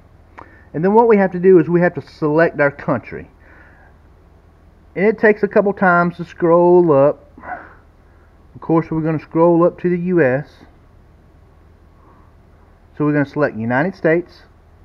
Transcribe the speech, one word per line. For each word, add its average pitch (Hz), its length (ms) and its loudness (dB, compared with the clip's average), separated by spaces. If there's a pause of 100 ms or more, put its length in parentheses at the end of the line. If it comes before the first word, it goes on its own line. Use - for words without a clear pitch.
(760)
And 147 100 -6
then 196 80 0
what 226 140 4
we 226 120 4
have 190 140 0
to 180 60 -10
do 180 220 4
is 151 80 -2
we 170 140 0
have 175 120 -2
to 147 80 -10
select 156 580 -2
our 143 100 0
country. 104 600 -10 (1700)
And 175 80 -2
it 214 160 -2
takes 214 240 2
a 202 40 -2
couple 202 240 0
times 175 440 0
to 175 80 -14
scroll 175 680 2
up. 143 400 0 (1300)
Of - 40 -20
course, 160 300 -4
we're 160 120 -6
gonna 156 180 -4
scroll 170 420 0
up 170 200 -2
to 180 60 -4
the 180 100 -2
U 175 220 -2
S. 135 440 -4 (2250)
So 151 60 -4
we're 147 80 0
gonna 147 120 -2
select 143 320 -6
United 127 380 -4
States. 170 480 -4 (420)